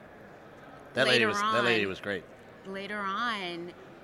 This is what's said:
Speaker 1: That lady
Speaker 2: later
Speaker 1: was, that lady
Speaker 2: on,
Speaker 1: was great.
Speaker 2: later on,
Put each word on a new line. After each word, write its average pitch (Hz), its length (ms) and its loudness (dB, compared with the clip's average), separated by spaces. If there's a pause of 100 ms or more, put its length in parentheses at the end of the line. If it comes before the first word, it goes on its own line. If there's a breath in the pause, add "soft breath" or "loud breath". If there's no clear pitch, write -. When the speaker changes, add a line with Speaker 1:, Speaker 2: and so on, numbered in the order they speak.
(920)
Speaker 1:
That 127 140 4
lady 120 180 6
Speaker 2:
later - 40 4
Speaker 1:
was, 101 80 0
that 110 260 2
lady 117 220 4
Speaker 2:
on, 98 40 0
Speaker 1:
was 90 100 -6
great. 95 240 -4 (440)
Speaker 2:
later 196 320 -8
on, 196 720 -4 (320)